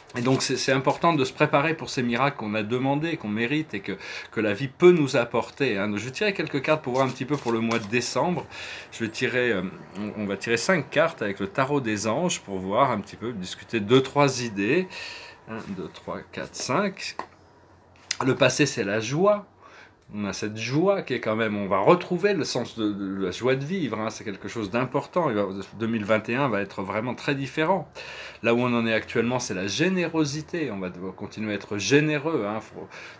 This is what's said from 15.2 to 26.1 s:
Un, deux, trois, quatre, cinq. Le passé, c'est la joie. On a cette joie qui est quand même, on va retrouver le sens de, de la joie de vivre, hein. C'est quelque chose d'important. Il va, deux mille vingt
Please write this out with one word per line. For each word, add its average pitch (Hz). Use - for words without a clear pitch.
Un, 110
deux, 80
trois, 87
quatre, -
cinq. 190
Le 135
passé, 131
c'est 117
la 107
joie. 185
On 104
a 98
cette 107
joie 156
qui 127
est 117
quand 110
même, 110
on 101
va 95
retrouver 175
le 139
sens 117
de, 104
de 98
la 90
joie 127
de 139
vivre, 143
hein. 110
C'est -
quelque 101
chose 101
d'important. 135
Il 110
va, 101
deux 110
mille 113
vingt 104